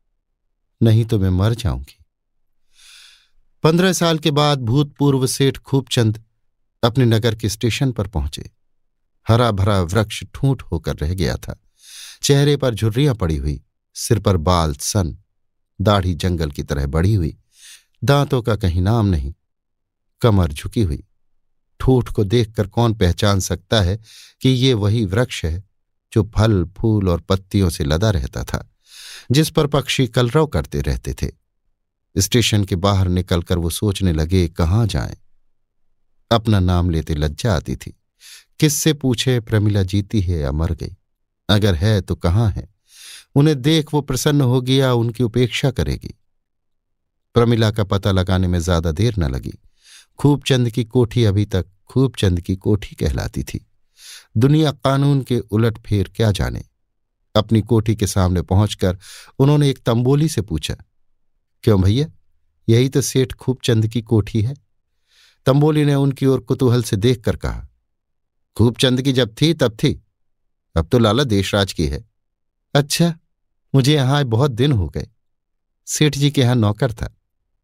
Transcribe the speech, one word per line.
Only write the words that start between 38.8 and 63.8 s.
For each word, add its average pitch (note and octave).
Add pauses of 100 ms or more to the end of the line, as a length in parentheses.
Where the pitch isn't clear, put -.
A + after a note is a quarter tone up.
पूछे B2+
प्रमिला G#2
जीती G2+
है F2
या C#2
मर E2
गई? - (520)
अगर G2+
है G2
तो F#2
कहाँ F#2+
है? - (600)
उन्हें C#3+
देख D3+
वो D3
प्रसन्न C#3+
होगी C3
या C3
उनकी A#2
उपेक्षा B2
करेगी? C#2 (1120)
प्रमिला A#2
का G#2+
पता G2
लगाने F#2
में F2
ज्यादा E2+
देर A2
न E2+
लगी। B1+ (640)
खूबचंद B2+
की A#2+
कोठी A#2+
अभी G#2
तक F#2 (200)
खूबचंद G#2+
की F#2+
कोठी -
कहलाती -
थी। - (720)
दुनिया C#3+
कानून C#3
के A#2+
उलटफेर A2
क्या A2
जाने। A#1+ (720)
अपनी G#2+
कोठी G#2+
के G2+
सामने F2+
पहुंचकर F#2+ (400)
उन्होंने C#3+
एक C3
तंबोली C3
से A#2
पूछा, - (840)
"क्यों G2+
भैया, A2 (600)
यही A#2+
तो C3+
सेठ B2+
खूबचंद A2+